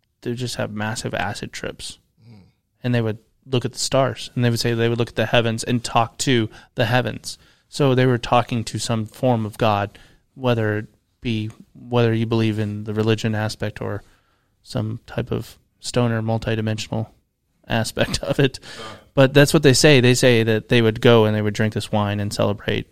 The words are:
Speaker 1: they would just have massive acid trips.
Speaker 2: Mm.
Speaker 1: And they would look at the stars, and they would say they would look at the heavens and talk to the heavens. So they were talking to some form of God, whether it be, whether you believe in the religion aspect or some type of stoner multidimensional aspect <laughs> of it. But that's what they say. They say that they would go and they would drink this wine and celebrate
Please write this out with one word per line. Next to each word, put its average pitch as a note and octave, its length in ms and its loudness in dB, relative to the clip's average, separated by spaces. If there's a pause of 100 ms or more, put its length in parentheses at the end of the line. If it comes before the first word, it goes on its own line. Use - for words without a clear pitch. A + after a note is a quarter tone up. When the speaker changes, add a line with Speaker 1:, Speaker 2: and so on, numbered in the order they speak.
(220)
Speaker 1:
they - 100 -8
would A#2+ 80 -6
just B2 160 -6
have A2 160 -6
massive G#2+ 420 -6
acid - 380 -6
trips. - 480 -12 (260)
Speaker 2:
Mm. A2 180 -20 (400)
Speaker 1:
And B2 120 0
they A#2+ 60 2
would A2 180 -2 (260)
look C3 200 -12
at A#2+ 80 -10
the - 60 -12
stars, C3 560 -2
and B2 100 0
they A#2+ 40 2
would A#2 120 -2
say A#2 120 -2
they A#2 140 0
would A#2 120 -2
look A#2 100 -4
at - 60 -20
the A2+ 100 -2
heavens A2+ 400 0
and A#2+ 180 -2
talk - 360 0
to A#2 300 2 (260)
the B2+ 100 0
heavens. A#2+ 520 -4 (340)
So C3+ 220 2
they B2+ 140 4
were B2 100 4
talking A#2+ 460 0
to A2 160 -8
some A2 260 -4
form A#2 400 0
of G#2+ 140 -10
God, G2+ 400 0 (340)
whether A2+ 460 -2
it G#2+ 60 -8 (360)
be, A2 300 -6 (240)
whether A#2+ 360 0
you A2+ 140 0
believe A2 320 0
in G#2 280 -6
the A2 100 -6
religion A2 400 0
aspect G#2+ 440 -6
or G#2 220 -8 (640)
some A2 420 -6
type A#2+ 260 -8
of A#2+ 280 -8 (200)
stoner A#2 440 0
multidimensional A2 840 -4 (580)
aspect A#2 520 -2
<laughs> - 40 -12
of - 160 -2
it. C3+ 200 0 (540)
But C#3 220 4
that's C#3+ 180 6
what D#3+ 80 4
they C#3+ 120 6
say. D3 280 6
They B2 140 6
say B2 260 4
that A2 280 -2
they B2 120 4
would A2+ 180 2
go A#2 260 6
and G#2+ 100 2
they G#2+ 80 0
would G#2 100 -2
drink G#2+ 220 -2
this - 160 -8
wine G#2 280 0
and G2+ 140 -4
celebrate G#2+ 580 -2